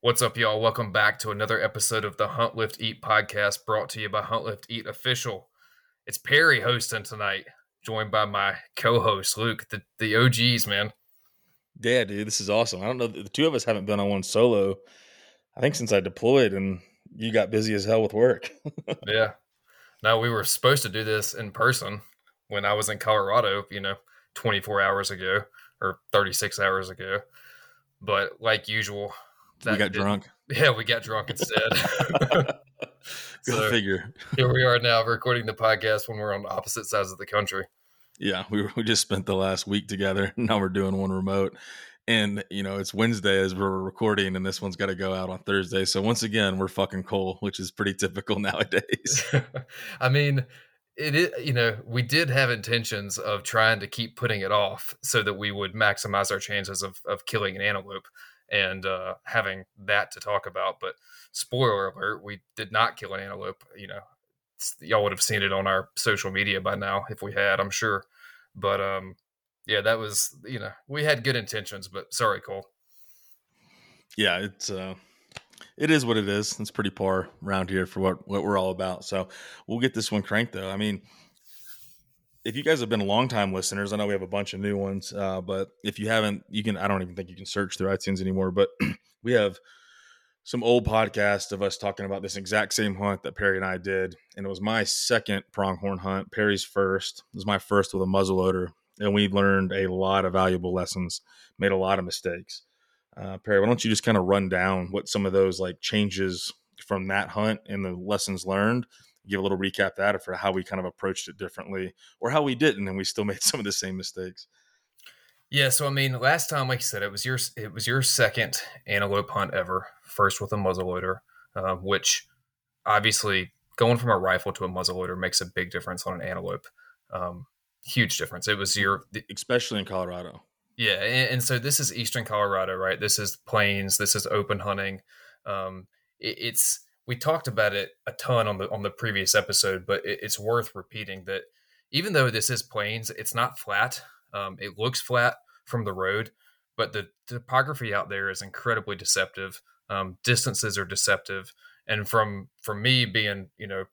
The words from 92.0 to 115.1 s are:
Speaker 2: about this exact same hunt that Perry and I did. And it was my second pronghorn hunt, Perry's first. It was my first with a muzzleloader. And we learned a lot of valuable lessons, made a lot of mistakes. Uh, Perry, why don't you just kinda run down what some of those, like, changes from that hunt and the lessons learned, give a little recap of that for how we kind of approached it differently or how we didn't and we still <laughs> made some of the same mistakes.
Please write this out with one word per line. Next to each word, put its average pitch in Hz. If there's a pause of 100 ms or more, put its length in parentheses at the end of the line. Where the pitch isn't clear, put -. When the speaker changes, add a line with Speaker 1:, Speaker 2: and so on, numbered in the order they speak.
Speaker 2:
about 98
this 95
exact 101
same 104
hunt 98
that -
Perry 98
and 95
I 92
did. 92 (200)
And 98
it 98
was 92
my 110
second 104
pronghorn 95
hunt, 95
Perry's 104
first. 95 (100)
It -
was 98
my 104
first 101
with 95
a 95
muzzleloader. 92 (260)
And 104
we 104
learned 98
a 98
lot 95
of 92
valuable 92
lessons, 90 (360)
made 98
a 98
lot 95
of 92
mistakes. 90 (540)
Uh, 95
Perry, 101
why 101
don't 120
you 113
just 107
kinda 110
run 95
down 92
what 98
some 101
of 92
those, 95
like, 92
changes 95 (320)
from 95
that 98
hunt 107
and 98
the 92
lessons 92
learned, 107 (400)
give 98
a -
little 98
recap 95
of -
that 98
for 92
how 98
we 95
kind 95
of 92
approached 92
it 98
differently 95 (260)
or 120
how 151
we 139
didn't 120
and 95
we 95
still -
<laughs> -
made 101
some -
of 110
the 101
same 95
mistakes. 92 (1040)